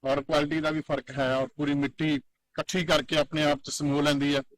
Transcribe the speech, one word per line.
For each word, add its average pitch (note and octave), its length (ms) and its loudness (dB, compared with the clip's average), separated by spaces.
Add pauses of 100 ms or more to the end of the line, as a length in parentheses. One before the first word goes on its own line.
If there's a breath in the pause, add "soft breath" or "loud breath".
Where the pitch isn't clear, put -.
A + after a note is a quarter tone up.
ਔਰ C#3 200 0
ਕੁਆਲਿਟੀ D3+ 380 0
ਦਾ D#3 80 0
ਵੀ D#3 120 -2
ਫਰਕ C#3 300 -6
ਹੈ, C3 240 0
ਔਰ C3+ 120 0
ਪੂਰੀ C#3+ 260 -2
ਮਿੱਟੀ C#3+ 400 0
ਇਕੱਠੀ - 720 -6
ਕਰਕੇ D#3 320 0
ਆਪਣੇ D3+ 260 0
ਆਪ D3 160 2
'ਚ - 100 -14
ਸਮੋ C#3+ 320 0
ਲੈਂਦੀ C#3+ 340 2
ਆ। C#3 60 0 (160)